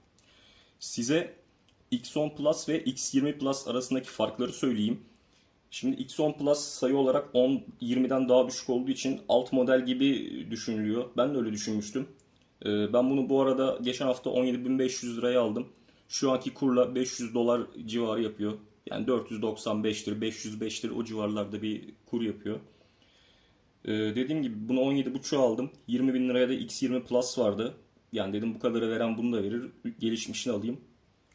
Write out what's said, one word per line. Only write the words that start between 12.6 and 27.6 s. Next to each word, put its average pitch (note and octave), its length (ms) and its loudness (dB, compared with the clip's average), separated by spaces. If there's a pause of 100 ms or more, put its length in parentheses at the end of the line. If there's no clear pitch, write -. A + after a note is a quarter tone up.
Ee, G#2 280 2
ben B2 180 4
bunu C#3 180 2
bu C3+ 140 4
arada C3 400 2
geçen B2 240 -2
hafta B2+ 240 0
on B2+ 140 2
yedi B2 200 -2
bin C3 140 0
beş B2+ 240 0
yüz A#2+ 160 -6
liraya B2 220 4
aldım. A#2 280 0 (400)
Şu - 220 0
anki B2+ 240 0
kurla B2+ 400 0
beş B2+ 260 -2
yüz A2+ 140 -8
dolar A#2+ 280 2 (240)
civarı A2+ 360 -2
yapıyor. G#2+ 300 -4 (380)
Yani G#2 160 -4
dört A#2+ 240 0
yüz G#2+ 120 -4
doksan G#2+ 420 -2
beştir, G#2+ 360 -2
beş A2 240 -4
yüz G#2+ 160 -8
beştir A2+ 300 -6
o A#2 140 -4
civarlarda G#2 580 -4
bir G#2+ 320 -6 (120)
kur A#2 160 -4
yapıyor. G#2+ 380 -4 (1200)
Ee, - 60 -6
dediğim A#2 520 0
gibi A2 260 -6
bunu B2+ 120 2
on C3+ 120 4
yedi C3 220 0
buçuğa C#3 280 0
aldım. B2 280 2 (160)
Yirmi B2+ 280 2
bin B2+ 140 2
liraya B2 200 4
da C3 40 0
X A#2 300 -4
yirmi B2+ 220 0
Plus B2 340 0
vardı. A2+ 360 2 (380)